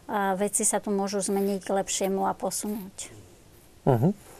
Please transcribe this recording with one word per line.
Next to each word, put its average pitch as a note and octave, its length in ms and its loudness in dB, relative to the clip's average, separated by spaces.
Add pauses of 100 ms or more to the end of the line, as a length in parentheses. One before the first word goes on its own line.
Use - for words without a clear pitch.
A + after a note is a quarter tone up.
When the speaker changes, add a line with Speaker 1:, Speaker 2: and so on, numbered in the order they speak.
(400)
Speaker 1:
veci G#3 260 0
sa G3+ 160 2
tu G#3+ 80 -4
môžu G3 320 0
zmeniť G3 400 0
k - 80 -6
lepšiemu F#3+ 560 0
a F#3+ 80 0
posunúť. G3+ 800 -6 (720)
Speaker 2:
Mhm. C3+ 240 6 (300)